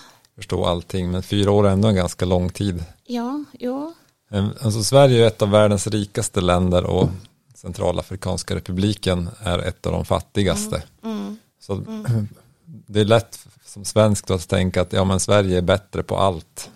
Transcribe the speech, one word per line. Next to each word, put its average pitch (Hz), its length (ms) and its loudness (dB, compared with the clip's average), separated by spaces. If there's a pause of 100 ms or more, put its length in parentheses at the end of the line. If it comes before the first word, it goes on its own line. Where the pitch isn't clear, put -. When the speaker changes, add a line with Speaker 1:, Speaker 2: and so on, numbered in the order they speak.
(140)
Speaker 1:
<clears throat> - 220 -20
Förstå 95 280 -4
allting, 90 460 -2
men 92 120 -4
fyra 101 280 2
år 104 160 4
är 98 40 4
ändå 98 180 4
en 107 60 4
ganska 90 300 -2
lång 90 260 0
tid. 87 340 -4 (200)
Speaker 2:
Ja, 247 400 -6 (140)
ja. 277 360 -8 (360)
Speaker 1:
Ehm, 104 200 -2 (100)
alltså, 110 240 -2
Sverige 131 400 6
är - 20 8
ett 107 160 0
av 104 80 2
världens 104 360 4
rikaste 104 540 -4
länder 90 440 2
och 90 240 2 (460)
Centralafrikanska 90 1040 -6
republiken 92 720 -2 (100)
är 90 180 -4
ett - 280 -8
av 85 60 -2
de 87 120 -4
fattigaste. 101 800 -2 (200)
Speaker 2:
Mm, 220 160 -8
mm, 202 200 -10 (220)
Speaker 1:
Så - 140 -12
Speaker 2:
mm. 113 540 -6 (240)
Speaker 1:
<clears throat> - 120 -20
det 107 360 -6
är 107 40 2
lätt 113 420 0 (180)
som 101 200 -18
svensk 107 420 2
då 95 80 0
att 90 140 -4
tänka 92 340 0
att, 90 100 -6
ja, 98 120 2
men 95 160 2
Sverige 98 380 2
är 90 40 2
bättre 90 400 -2
på 92 140 -6
allt. 92 600 -4